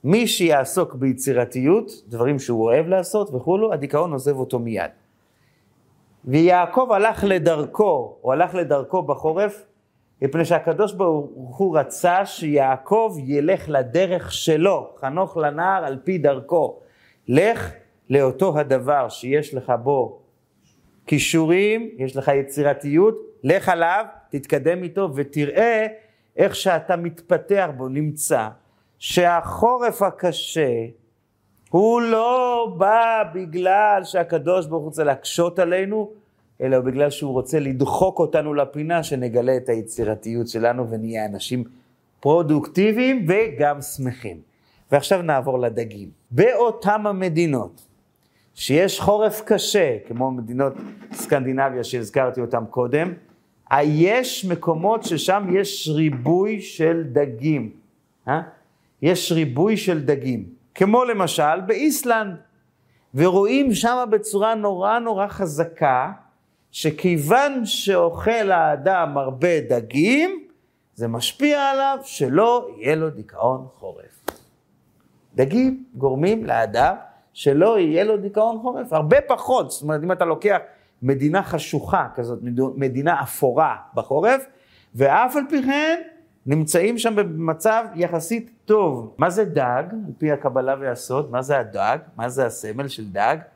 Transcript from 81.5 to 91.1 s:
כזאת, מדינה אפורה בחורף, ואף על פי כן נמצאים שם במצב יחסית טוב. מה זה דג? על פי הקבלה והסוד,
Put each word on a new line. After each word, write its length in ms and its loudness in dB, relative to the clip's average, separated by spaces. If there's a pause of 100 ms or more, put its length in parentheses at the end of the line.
כזאת, 240 -6 (380)
מדינה 460 0
אפורה 540 0 (180)
בחורף, 520 0 (480)
ואף 420 4
על 120 0
פי 140 0
כן 400 0 (440)
נמצאים 520 2
שם 180 0
במצב 680 0 (100)
יחסית 560 -4 (140)
טוב. 540 0
מה 120 2
זה 140 0
דג? 460 -2
על 280 -10
פי 140 0
הקבלה 480 0
והסוד, 500 -6